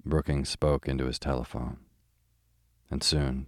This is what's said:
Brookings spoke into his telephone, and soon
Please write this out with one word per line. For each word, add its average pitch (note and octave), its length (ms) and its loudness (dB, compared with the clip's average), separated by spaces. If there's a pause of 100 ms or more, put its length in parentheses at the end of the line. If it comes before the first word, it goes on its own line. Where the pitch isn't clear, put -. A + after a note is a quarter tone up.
Brookings C#2+ 460 0
spoke C#2+ 400 0
into C2 160 0
his B1+ 140 -4
telephone, B1 680 -4 (1040)
and - 120 -2
soon C2+ 460 2